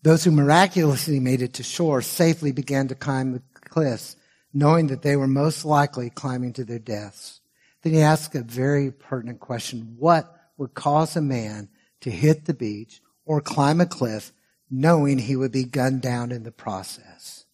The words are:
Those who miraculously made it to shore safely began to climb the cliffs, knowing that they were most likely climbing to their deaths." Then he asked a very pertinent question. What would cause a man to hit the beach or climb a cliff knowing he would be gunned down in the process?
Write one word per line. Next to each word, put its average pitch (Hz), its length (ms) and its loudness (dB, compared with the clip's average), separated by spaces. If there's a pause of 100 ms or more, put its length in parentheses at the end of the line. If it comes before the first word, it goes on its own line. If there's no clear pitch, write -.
Those 156 200 6
who 180 80 4
miraculously 151 880 4
made 127 240 0
it 123 120 -6
to 123 100 -12
shore 147 380 -2
safely 160 500 0
began 135 340 -2
to 131 80 -6
climb 131 380 -4
the 131 100 -8 (120)
cliffs, - 600 -4 (380)
knowing 151 360 4
that 131 140 -6
they 143 140 2
were 135 100 0
most 143 380 0
likely 143 440 0
climbing 123 440 -8
to 127 120 -8
their 117 140 -8
deaths." 104 640 -12 (420)
Then 160 120 0
he 156 60 6
asked 156 360 2
a 123 60 -4
very 131 500 -2
pertinent 123 480 -12
question. 117 580 -10
What 160 380 2 (200)
would 139 180 -10
cause 151 420 0
a 165 60 0
man 110 480 -6 (320)
to 131 80 -6
hit 151 340 2
the 165 80 -4
beach 110 480 -8 (240)
or 151 160 0
climb 147 400 0
a 175 60 4
cliff 113 440 -6 (400)
knowing 143 480 2
he 123 160 -4
would 131 160 -2
be 131 140 -2
gunned 131 380 -2
down 120 280 -4
in 120 120 -10
the 113 100 -14
process? - 1000 -14